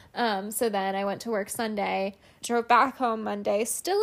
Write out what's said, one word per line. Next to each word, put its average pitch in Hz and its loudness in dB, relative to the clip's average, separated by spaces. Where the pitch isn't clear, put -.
Um, 208 0
so 233 0
then 196 0
I 196 -2
went 196 -2
to 233 -6
work 220 -2
Sunday, 196 -2
drove 233 0
back 254 6
home 226 -2
Monday, 208 0
still 359 0